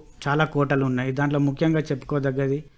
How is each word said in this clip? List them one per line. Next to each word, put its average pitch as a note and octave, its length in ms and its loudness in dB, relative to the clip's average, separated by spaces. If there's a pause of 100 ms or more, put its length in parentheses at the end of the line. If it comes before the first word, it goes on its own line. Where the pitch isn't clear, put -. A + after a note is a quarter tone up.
(280)
చాలా D3 180 2
కోటలు C#3 400 0
ఉన్నాయి. B2+ 260 0
దాంట్లో C#3+ 280 0
ముఖ్యంగా D#3 400 2
చెప్పుకోదగ్గది C#3 840 -2 (140)